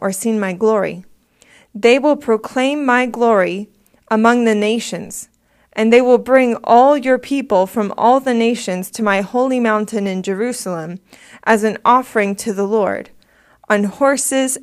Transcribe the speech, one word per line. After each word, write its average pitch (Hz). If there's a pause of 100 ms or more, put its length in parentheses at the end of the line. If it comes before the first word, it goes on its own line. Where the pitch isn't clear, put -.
or 190
seen 220
my 190
glory. 185 (720)
They 233
will 285
proclaim 262
my 247
glory 214 (400)
among 233
the 220
nations, 214 (420)
and 226
they 247
will 247
bring 247
all 269
your 262
people 247
from 202
all 254
the 262
nations 226
to 226
my 202
holy 247
mountain 214
in 185
Jerusalem 185 (460)
as 214
an 220
offering 226
to -
the 196
Lord, 202 (600)
on 208
horses 269